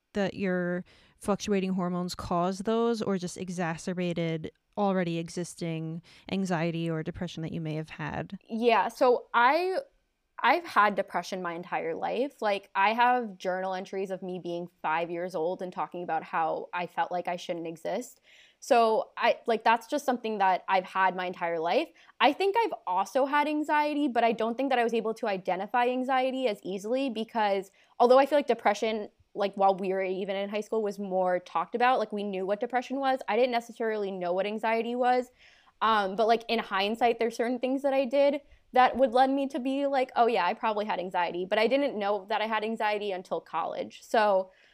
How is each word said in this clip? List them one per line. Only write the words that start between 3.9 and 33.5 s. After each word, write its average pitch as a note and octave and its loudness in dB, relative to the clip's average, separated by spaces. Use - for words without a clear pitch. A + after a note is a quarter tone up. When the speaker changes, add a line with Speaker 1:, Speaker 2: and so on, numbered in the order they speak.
Speaker 1:
already F#3 0
existing E3 -6
anxiety E3+ 0
or D#3+ -2
depression E3 -8
that D#3+ -6
you E3 -6
may D#3 -6
have D#3 -6
had? E3+ -8
Speaker 2:
Yeah, A3+ 2
so B3 2
I, D#4 4
I've E4 2
had G#3 4
depression F#3 -4
my F3 -6
entire E3 -6
life. G3+ -4
Like, G3+ -2
I - 4
have A#3+ 2
journal F#3+ -2
entries F#3+ -6
of F#3 -6
me F3+ -6
being E3+ -6
five E3 0
years F3 -6
old F3+ -2
and F3+ -8
talking F3 -8
about E3 -4
how E3 -4
I F3+ -4
felt - -4
like F3+ -4
I F3+ -4
shouldn't E3+ -6
exist. E3+ -6
So A3+ 4
I, A3+ 2
like, A3 0
that's A#3 4
just D4 -2
something A3+ -2
that F#3 2
I've F#3+ 2
had F#3+ 2
my F#3 -4
entire F3 -4
life. G3+ 0
I C#4 6
think G4 0
I've G#4+ 0
also G3 0
had D4 2
anxiety, D4+ 0
but A#3 2
I A3+ 4
don't A3+ -2
think C4+ -2
that B3 2
I A#3 2
was A#3 0
able A3 0
to A#3 -6
identify G3 0
anxiety B3+ 0
as G3+ -2
easily A3 -2
because G#3 -2
although B3 8
I C#4 8
feel D4+ 2
like - 2
depression, A3 0
like, G3 -2
while G3 4
we F#3 -2
were F#3+ 0
even F#3+ -4
in G3+ -4
high G#3+ -4
school, A3 -4
was G3+ -4
more F#3 0
talked F3 -4
about, A#3+ 4
like, G#3+ -4
we G3+ -4
knew F#3+ -4
what G#3 -2
depression B3+ -4
was. C4+ 0
I G#3+ 0
didn't B3 4